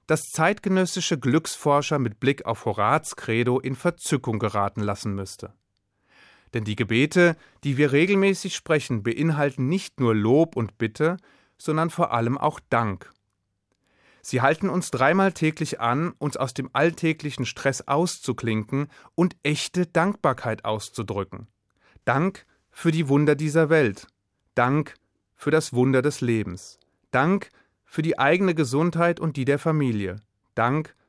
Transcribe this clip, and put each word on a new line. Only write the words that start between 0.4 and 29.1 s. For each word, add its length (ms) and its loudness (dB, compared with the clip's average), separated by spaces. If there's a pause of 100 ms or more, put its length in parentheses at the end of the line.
Glücksforscher 800 0
mit 220 -4
Blick 260 0
auf 200 -6
Horaz' 500 0
Credo 440 0
in 160 -4
Verzückung 640 -4
geraten 440 -2
lassen 340 -4
müsste. 380 -12 (1000)
Denn 100 -4
die 120 -4
Gebete, 600 2 (280)
die 140 -2
wir 140 4
regelmäßig 640 2
sprechen, 460 -2
beinhalten 640 0
nicht 320 -4
nur 140 4
Lob 420 4
und 220 -4
Bitte, 400 -2 (400)
sondern 320 -2
vor 240 -2
allem 240 0
auch 220 -2 (100)
Dank. 420 -2 (1080)
Sie 200 -2
halten 280 2
uns 220 -2
dreimal 420 4
täglich 480 -2
an, 380 0
uns 180 -4
aus 160 -4
dem 200 -8
alltäglichen 720 -2
Stress 400 -4
auszuklinken 1000 -2 (260)
und 260 2
echte 460 -2
Dankbarkeit 760 0
auszudrücken. 840 -6 (580)
Dank 400 -2 (240)
für 220 0
die 160 0
Wunder 260 4
dieser 360 2
Welt. 360 2 (480)
Dank 400 0 (420)
für 140 -6
das 240 0
Wunder 300 4
des 180 -2
Lebens. 580 -4 (300)
Dank 400 0 (340)
für 180 -6
die 180 -2
eigene 360 2
Gesundheit 640 0